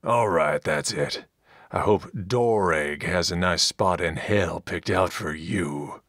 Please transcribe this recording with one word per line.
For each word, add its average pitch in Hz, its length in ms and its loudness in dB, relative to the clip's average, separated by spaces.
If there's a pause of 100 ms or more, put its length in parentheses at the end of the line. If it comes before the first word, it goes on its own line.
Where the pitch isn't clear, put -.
All 117 240 2
right, 76 320 2
that's 73 320 -2
it. - 340 -4 (440)
I - 80 -4
hope 92 340 2
Doreg 92 920 0
has 85 260 0
a 87 60 -2
nice 87 260 2
spot 92 380 2
in 85 160 -2
hell 90 420 0
picked - 320 -8
out 92 220 2
for 87 200 -6
you. 78 760 -4